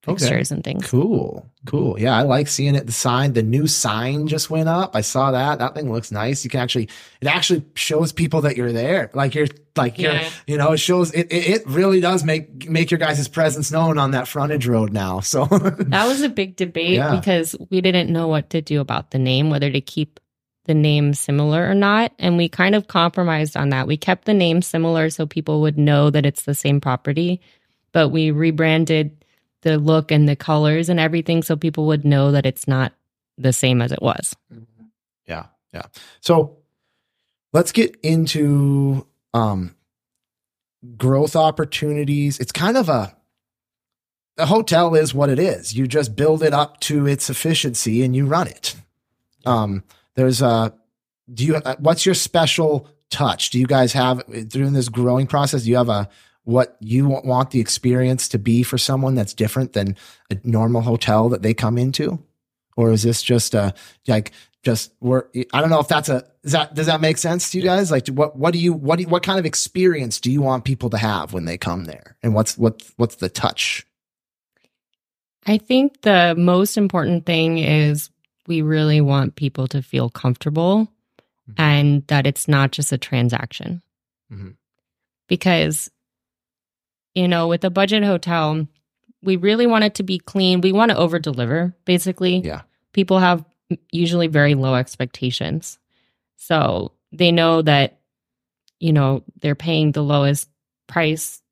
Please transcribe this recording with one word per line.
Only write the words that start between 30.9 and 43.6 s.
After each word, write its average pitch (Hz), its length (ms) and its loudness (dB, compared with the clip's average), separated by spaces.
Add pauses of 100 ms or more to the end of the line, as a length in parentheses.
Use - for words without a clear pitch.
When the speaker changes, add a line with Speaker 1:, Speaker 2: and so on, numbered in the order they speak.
Speaker 2:
everything 165 420 0
so 160 140 -2
people 156 320 -2
would 151 180 0
know 143 280 4
that 139 120 2
it's - 220 -4
not 131 260 0 (460)
the 131 140 2
same 127 280 2
as 120 120 -2
it - 100 -6
was. - 320 -2 (880)
Speaker 1:
Yeah, 82 220 -12 (260)
yeah. 85 120 -14 (360)
So 160 360 0 (960)
let's 170 180 0
get 226 320 0
into, 143 1040 0 (280)
um, 101 420 -2 (1200)
growth 135 400 0
opportunities. 147 1040 0
It's 123 100 -6
kind 202 260 0
of 214 120 2
a, 110 280 -2 (1200)